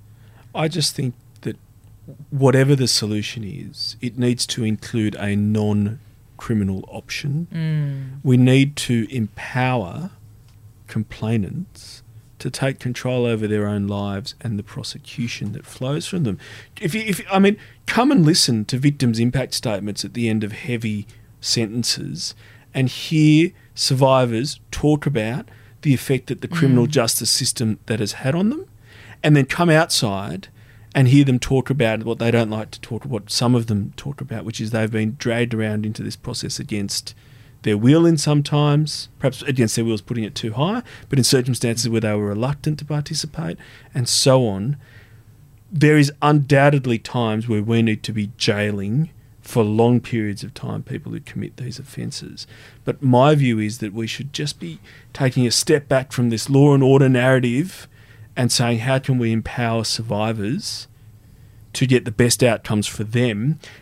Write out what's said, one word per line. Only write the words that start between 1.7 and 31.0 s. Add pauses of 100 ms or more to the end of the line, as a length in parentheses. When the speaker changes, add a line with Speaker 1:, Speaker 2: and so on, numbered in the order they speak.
Speaker 1:
whatever
the
solution
is,
it
needs
to
include
a
non-criminal
option.
Speaker 2:
Mm.
Speaker 1:
We
need
to
empower (760)
complainants (340)
to
take
control
over
their
own
lives
and
the
prosecution
that
flows
from
them. (420)
If
you,
if, (100)
I
mean, (300)
come
and
listen
to
victims'
impact
statements
at
the
end
of
heavy (340)
sentences (400)
and
hear (220)
survivors (100)
talk
about (320)
the
effect
that
the
criminal
Speaker 2:
Mm.
Speaker 1:
justice
system
that
has
had
on
them, (560)
and
then
come
outside (460)
and